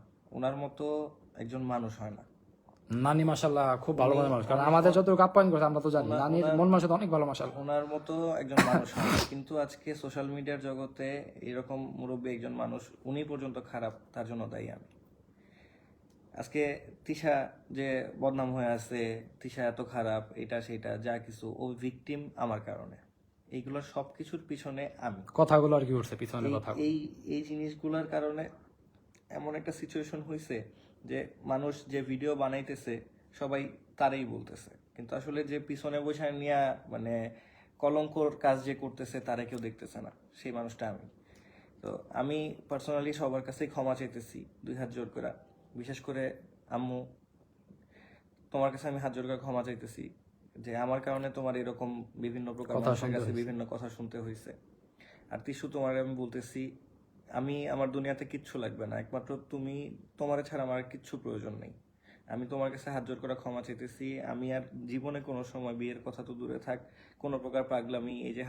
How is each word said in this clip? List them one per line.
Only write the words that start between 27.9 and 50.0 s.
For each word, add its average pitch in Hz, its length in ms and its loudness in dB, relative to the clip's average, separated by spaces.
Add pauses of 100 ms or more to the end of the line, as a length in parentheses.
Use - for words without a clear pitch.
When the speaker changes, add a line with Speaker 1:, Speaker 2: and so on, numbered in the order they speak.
Speaker 1:
কারণে 151 300 0 (960)
এমন 147 220 -4
একটা 156 200 -4
সিচুয়েশন 151 480 -6
হইছে 156 280 -6 (540)
যে 131 80 -2 (340)
মানুষ 143 220 0 (180)
যে 139 80 0 (100)
ভিডিও 139 220 0 (100)
বানাইতেছে 131 520 -2 (460)
সবাই 139 220 0 (380)
তারই 135 340 4
বলতেছে, - 380 -12 (220)
কিন্তু 117 260 -10
আসলে 147 200 -2 (100)
যে 147 80 -2 (100)
পিছনে 147 380 -2
বসে 147 220 0 (140)
নিয়া 143 180 4 (320)
মানে 117 220 -2 (680)
কলঙ্কর 151 460 2 (160)
কাজ 135 120 8 (100)
যে 139 160 0
করতেছে 131 360 -8 (100)
তারে 120 220 0
কেউ 127 160 -6
দেখতেছে - 400 -10
না, - 60 -14 (260)
সেই 127 200 -8
মানুষটা 117 340 -6
আমি। 98 140 -12 (760)
তো - 80 -6 (300)
আমি 147 180 0 (320)
personally 143 500 0
সবার 131 280 0
কাছেই 139 260 -4
ক্ষমা 131 260 2
চাইতেছি 120 380 -8 (260)
দুই 127 160 -6
হাত 120 160 -4
জোর 117 180 -4
করে, 120 180 -4 (480)
বিশেষ 127 260 -8
করে 135 180 -2 (520)
আম্মু, 127 220 -2 (1500)
তোমার 135 200 2
কাছে 135 180 -8
আমি 139 140 -4
হাত 131 120 -2
জোর 127 120 -4
করে 127 160 -4
ক্ষমা 123 240 -2
চাইতেছি 120 360 -10 (600)